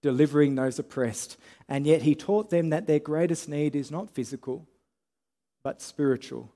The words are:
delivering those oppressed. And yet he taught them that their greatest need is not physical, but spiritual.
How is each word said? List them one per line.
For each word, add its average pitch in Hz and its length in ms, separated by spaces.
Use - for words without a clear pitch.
delivering 143 540
those 131 240
oppressed. - 580
And 139 160
yet 156 160
he 151 140
taught 208 340
them 165 220
that 165 160
their 151 120
greatest 160 480
need 147 280
is 143 160
not 190 180
physical, 131 580
but - 160
spiritual. 127 760